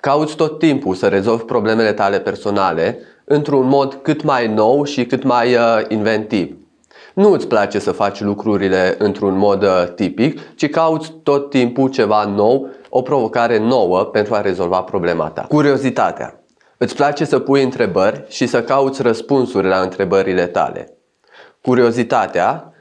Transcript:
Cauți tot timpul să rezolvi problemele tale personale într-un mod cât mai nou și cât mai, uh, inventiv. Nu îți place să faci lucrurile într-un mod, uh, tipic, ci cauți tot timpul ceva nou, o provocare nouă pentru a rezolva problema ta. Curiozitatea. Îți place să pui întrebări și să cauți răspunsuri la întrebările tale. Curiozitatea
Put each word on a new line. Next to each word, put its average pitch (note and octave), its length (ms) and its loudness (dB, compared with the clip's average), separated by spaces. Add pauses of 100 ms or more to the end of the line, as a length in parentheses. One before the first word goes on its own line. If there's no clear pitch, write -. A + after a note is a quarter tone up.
Cauți D3+ 360 0
tot D#3 220 -2
timpul C3 360 0
să - 120 -2
rezolvi A2+ 380 0
problemele A2 480 0
tale G2+ 260 0
personale G2 800 -2 (260)
într-un C#3+ 420 2
mod C3+ 360 0
cât D3+ 200 -2
mai B2+ 260 0
nou A2 360 2
și B2+ 220 -4
cât B2 160 -2
mai, B2 320 2
uh, A#2 340 2
inventiv. G#2+ 680 -2 (580)
Nu G3 180 6
îți D3+ 160 0
place G#2 300 0
să G2 120 -2
faci G2 300 -2
lucrurile G2 760 0
într-un G2 380 0
mod, G2 260 2
uh, G2 60 2 (260)
tipic, A2 600 -4
ci D3 140 -2
cauți D#3+ 420 -2 (100)
tot C#3+ 280 0
timpul C3 380 0
ceva G#2+ 360 0
nou, G#2 440 0 (200)
o B2+ 140 0
provocare A#2+ 560 0
nouă G#2+ 460 2
pentru G#2+ 300 -2
a G#2 60 0
rezolva F#2 400 -2
problema E2+ 480 -2
ta. - 200 -10
Curiozitatea. C3 920 0 (380)
Îți - 160 -4
place D3 300 0
să C#3+ 140 0
pui C#3 240 2
întrebări G#2 680 0
și - 180 -4
să A#2 160 0
cauți C3+ 400 0
răspunsuri A#2 640 0
la F#2 140 2
întrebările F#2 680 0
tale. E2+ 500 -4 (680)
Curiozitatea A#2 1200 0